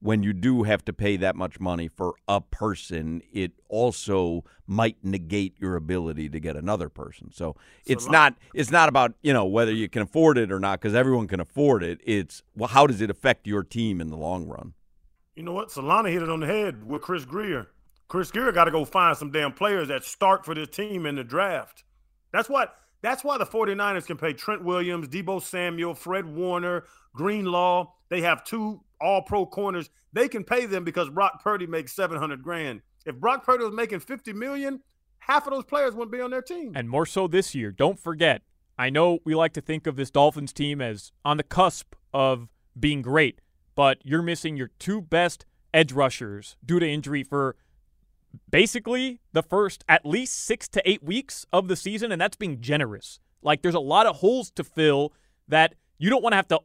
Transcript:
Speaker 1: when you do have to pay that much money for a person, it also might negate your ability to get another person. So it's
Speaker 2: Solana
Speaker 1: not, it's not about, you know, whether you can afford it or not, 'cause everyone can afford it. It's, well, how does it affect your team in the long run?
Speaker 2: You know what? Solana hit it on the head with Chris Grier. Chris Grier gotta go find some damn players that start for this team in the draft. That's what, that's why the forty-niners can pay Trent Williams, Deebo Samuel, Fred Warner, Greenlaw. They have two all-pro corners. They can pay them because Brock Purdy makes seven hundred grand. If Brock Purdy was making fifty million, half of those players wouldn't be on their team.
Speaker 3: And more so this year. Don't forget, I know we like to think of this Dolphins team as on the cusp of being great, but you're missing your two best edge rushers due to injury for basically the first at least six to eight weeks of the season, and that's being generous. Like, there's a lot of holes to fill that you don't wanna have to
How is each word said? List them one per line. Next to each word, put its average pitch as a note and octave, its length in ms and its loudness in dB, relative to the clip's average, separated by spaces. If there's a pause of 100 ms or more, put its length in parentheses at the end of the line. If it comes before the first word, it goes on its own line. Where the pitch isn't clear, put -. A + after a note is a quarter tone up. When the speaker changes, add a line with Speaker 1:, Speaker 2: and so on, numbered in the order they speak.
Speaker 1:
when G#2+ 220 2
you G#2 100 0
do A#2 300 2
have G#2 220 2
to G2+ 80 -4
pay G2+ 240 0
that F#2 180 0
much F2+ 240 -6
money F2 280 -2
for F2+ 260 -4 (140)
a G2+ 140 2
person, E2+ 800 -6 (100)
it F#2 220 -4 (160)
also G2 720 -2 (240)
might A2 360 0
negate F#2+ 560 -4
your F#2 160 -4
ability D#2+ 540 -4
to D#2 100 -8
get D#2 160 -6
another E2+ 340 -4
person. - 420 -18
So D#2+ 240 -8 (300)
it's B2 220 0
Speaker 2:
Solana - 40 0
Speaker 1:
not, D3+ 260 6 (160)
it's C3+ 180 -2
not E3 180 6
about, B2 240 2 (100)
you C#3+ 100 2
know, A2 120 4
whether A2 280 2
you A2 160 -4
can A2+ 140 -4
afford D3+ 340 6
it A2 140 0
or F#2+ 80 -2
not, G2 220 -2
'cause G#2 120 -2
everyone B2 340 2
can F#2 120 -4
afford B2 440 2
it. E2+ 200 -6
It's, G2+ 400 -2 (120)
well, G#2+ 140 -4
how C3+ 180 8
does G#2+ 140 -2
it A2 80 0
affect - 380 0
your G2+ 160 -2
team A2 360 -4
in E2 100 -6
the D#2 80 -10
long E2 300 -6
run? - 260 -14 (600)
Speaker 2:
You D#3+ 80 -16
know F3 100 -8
what? G#3 160 -8
Solana E3+ 420 0
hit F3 100 -2
it D#3+ 80 -4
on D#3+ 100 -2
the D3+ 80 -2
head F3+ 400 -4
with D3 140 -6
Chris E3+ 240 -6
Grier. D#3 420 -6 (400)
Chris F3+ 240 -4
Grier A#3+ 200 0
gotta E3+ 200 6
go D#3 140 0
find E3+ 320 4
some D3 140 -8
damn D3 220 0
players G3 360 0
that C3+ 140 -4
start - 420 2
for D#3+ 80 -8
this D#3 160 -8
team G3 380 -6
in C#3+ 80 -4
the C3+ 80 -6
draft. D3 600 -4 (480)
That's A3 160 -2
what, C4+ 280 -2 (260)
that's B3+ 220 -4
why C#4+ 160 -2
the G3+ 60 -2
forty-niners G3+ 600 -2
can E3 120 -8
pay D3+ 160 -4
Trent G3 300 -6
Williams, F3 440 -4
Deebo F3+ 340 -6
Samuel, F3 540 -6
Fred F#3 300 -6
Warner, F3 600 -4 (280)
Greenlaw. F3+ 800 0 (180)
They F3 120 -2
have E3+ 220 2
two G#3+ 380 -6 (200)
all-pro F#3+ 460 0
corners. F#3+ 420 -4 (240)
They A#3+ 160 2
can G#3+ 140 -6
pay B3 240 0
them F#3+ 180 -4
because E3+ 240 -4
Brock F#3 340 0
Purdy G3+ 240 -2
makes D#3+ 260 -8
seven E3 240 -4
hundred C#3+ 240 -6
grand. D3 400 -8 (240)
If C#3+ 120 -10
Brock A#3 280 -2
Purdy B3 180 2
was G#3+ 100 -4
making A3 260 -4
fifty A#3 340 -12
million, C#4 480 -6 (380)
half C#4+ 260 0
of C#4 80 -6
those C4+ 120 -6
players C#4 280 0
wouldn't A3+ 180 -8
be B3 100 -6
on B3 100 -6
their B3+ 100 -4
team. D4+ 340 -10
Speaker 3:
And A#2+ 140 -6
more C#3+ 160 0
so F#3+ 220 -2
this F3+ 260 0
year. A2 180 -6
Don't D#3 280 2
forget, D#3+ 420 2 (380)
I B2+ 100 0
know E3 360 4
we D#3 100 0
like D#3+ 180 2
to D3+ 80 -8
think D#3 260 -6
of C#3+ 100 -4
this C3+ 140 -4
Dolphins D3 420 4
team C#3+ 280 -4
as A2 300 -8 (140)
on D3 120 2
the D3+ 60 -4
cusp - 500 0 (200)
of C3 340 0 (320)
being C#3+ 220 0
great, C3 400 2 (340)
but C3+ 280 4
you're D3+ 200 0
missing E3 340 -4
your B2+ 120 -6 (100)
two G3+ 220 -4
best E3+ 440 0 (280)
edge D#3+ 180 4
rushers B2 640 -2 (100)
due E3+ 140 2
to E3+ 80 2
injury D3 360 -2
for C3+ 320 -2 (960)
basically A#3+ 680 2 (140)
the D#3+ 100 2
first G3 440 -2
at - 180 6
least A3 300 -2 (100)
six - 240 -2
to G3+ 200 0
eight G3+ 140 0
weeks G#3 500 -6
of F#3 140 2
the F3+ 80 0
season, G#3+ 360 -6
and E3+ 80 -4
that's F#3+ 180 0
being D3+ 240 -6
generous. B2 580 -4 (220)
Like, D3 200 2
there's F3 140 0
a E3+ 40 2
lot D#3 260 4
of F#3+ 120 2
holes A3+ 340 2
to F#3 120 -8
fill D3 500 2 (340)
that D#3+ 280 4 (220)
you E3 120 0
don't B3+ 140 4
wanna A3+ 120 4
have F#3+ 140 2
to E3 140 4